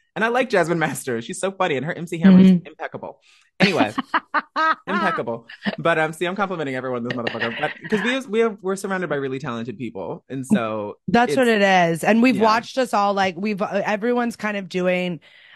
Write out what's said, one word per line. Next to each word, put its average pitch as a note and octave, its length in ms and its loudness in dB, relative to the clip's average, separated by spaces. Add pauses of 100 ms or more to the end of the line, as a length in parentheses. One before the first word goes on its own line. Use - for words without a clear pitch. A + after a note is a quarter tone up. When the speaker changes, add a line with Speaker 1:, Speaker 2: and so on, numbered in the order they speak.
(160)
Speaker 1:
And G3+ 100 0
I A#3 40 0
like B3+ 200 0
Jasmine E3+ 300 2
Masters. C3 440 -2
She's - 160 -12
so F#3+ 120 -2
funny F#3 260 0
and B2+ 80 -4
her E3 80 -6
M E3+ 140 -10
C E3+ 120 -8
Hammer F#3 220 10
is F#3+ 100 10
Speaker 2:
Mm-hmm. E3+ 160 2
Speaker 1:
impeccable. - 540 -12 (400)
Anyway, C3 320 2 (480)
Speaker 2:
<laughs> - 460 -4
Speaker 1:
impeccable. E3+ 600 -4 (300)
But, D#3+ 220 0
um, D#3 140 0
see, F3 120 -4
I'm F3+ 100 -4
complimenting F3 400 -4
everyone, B2+ 280 -4
this B2 100 -6
motherfucker. A#2 460 -6
But D3 120 -4 (180)
'cause G#3 140 0
we B3 100 0
have, C4+ 140 -6
we G#3 120 -2
have, A3 220 0
we're F#3+ 140 -4
surrounded F#3+ 340 -4
by D3 60 0
really C3+ 240 -4
talented A#2+ 380 -8
people. A2 500 -10
And C3 180 -8
so A2 520 -2 (100)
Speaker 2:
That's A#3 240 2
Speaker 1:
it's - 60 0
Speaker 2:
what B3+ 100 2
it A3 140 2
is. F3 420 4
And G#3+ 180 4
we've B3+ 160 4
Speaker 1:
Yeah. G#3 60 2
Speaker 2:
watched A3+ 340 2
us B3+ 160 -2
all, G3+ 200 2
like, F#3+ 240 0
we've, G3+ 240 -4
uh, G3 240 -2
everyone's A#3 500 -2
kind G#3 220 -6
of F#3+ 100 -8
doing F3+ 520 -2 (360)